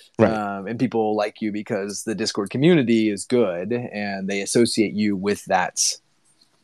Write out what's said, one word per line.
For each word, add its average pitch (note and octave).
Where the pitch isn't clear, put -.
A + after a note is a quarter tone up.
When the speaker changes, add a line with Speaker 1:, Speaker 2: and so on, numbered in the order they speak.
Speaker 1:
Right. A2+
Speaker 2:
Um, G2+
and A#2
people A2
like G#2+
you G#2+
because G2+
the A2
Discord G2+
community B2
is G2+
good G2
and G2+
they G2
associate A2+
you G#2
with G2
that -